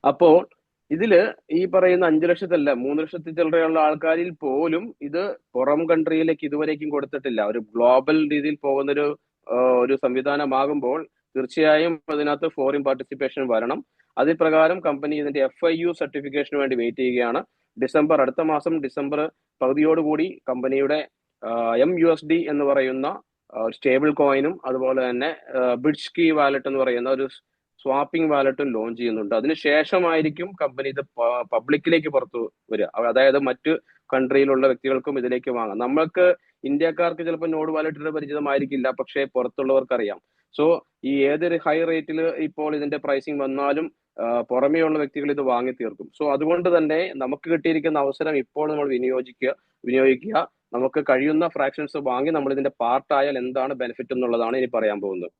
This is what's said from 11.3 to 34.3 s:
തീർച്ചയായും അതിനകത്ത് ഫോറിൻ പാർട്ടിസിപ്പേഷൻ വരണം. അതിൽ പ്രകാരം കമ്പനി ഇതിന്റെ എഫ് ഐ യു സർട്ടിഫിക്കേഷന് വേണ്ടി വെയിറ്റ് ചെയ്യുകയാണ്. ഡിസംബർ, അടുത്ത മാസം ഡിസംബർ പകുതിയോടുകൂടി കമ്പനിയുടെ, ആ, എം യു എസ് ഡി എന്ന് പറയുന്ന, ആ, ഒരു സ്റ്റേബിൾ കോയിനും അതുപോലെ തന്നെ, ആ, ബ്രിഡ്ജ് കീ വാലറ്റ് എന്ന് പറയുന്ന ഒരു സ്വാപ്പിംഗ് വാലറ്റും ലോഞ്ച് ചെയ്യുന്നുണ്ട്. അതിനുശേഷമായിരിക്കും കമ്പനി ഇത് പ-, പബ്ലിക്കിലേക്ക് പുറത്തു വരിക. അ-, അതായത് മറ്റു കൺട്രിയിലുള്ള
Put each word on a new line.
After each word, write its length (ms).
തീർച്ചയായും 720
അതിനകത്ത് 400
ഫോറിൻ 360
പാർട്ടിസിപ്പേഷൻ 640
വരണം. 360
അതിൽ 140
പ്രകാരം 480
കമ്പനി 360
ഇതിന്റെ 280
എഫ് 220
ഐ 120
യു 140
സർട്ടിഫിക്കേഷന് 640
വേണ്ടി 180
വെയിറ്റ് 220
ചെയ്യുകയാണ്. 460
ഡിസംബർ, 380
അടുത്ത 200
മാസം 400
ഡിസംബർ 500
പകുതിയോടുകൂടി 840
കമ്പനിയുടെ, 600
ആ, 320
എം 240
യു 60
എസ് 200
ഡി 220
എന്ന് 160
പറയുന്ന, 420
ആ, 80
ഒരു 120
സ്റ്റേബിൾ 380
കോയിനും 520
അതുപോലെ 460
തന്നെ, 260
ആ, 160
ബ്രിഡ്ജ് 440
കീ 120
വാലറ്റ് 380
എന്ന് 100
പറയുന്ന 320
ഒരു 180
സ്വാപ്പിംഗ് 480
വാലറ്റും 420
ലോഞ്ച് 280
ചെയ്യുന്നുണ്ട്. 340
അതിനുശേഷമായിരിക്കും 1160
കമ്പനി 260
ഇത് 120
പ-, 420
പബ്ലിക്കിലേക്ക് 560
പുറത്തു 440
വരിക. 140
അ-, 220
അതായത് 320
മറ്റു 400
കൺട്രിയിലുള്ള 520